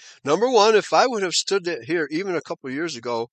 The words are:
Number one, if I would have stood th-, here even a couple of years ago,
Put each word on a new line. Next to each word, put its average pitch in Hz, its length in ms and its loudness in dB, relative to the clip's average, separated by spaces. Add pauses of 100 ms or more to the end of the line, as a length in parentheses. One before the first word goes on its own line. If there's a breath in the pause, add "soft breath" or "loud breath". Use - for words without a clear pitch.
(240 loud breath)
Number 185 260 2
one, 220 240 6
if 190 180 2
I 190 140 4
would 226 160 -4
have 175 120 -4
stood 190 300 -2
th-, 147 200 -6
here 156 260 -4
even 180 240 -4
a 147 80 -2
couple - 260 -12
of 127 60 -8
years 156 220 -6
ago, 117 360 -4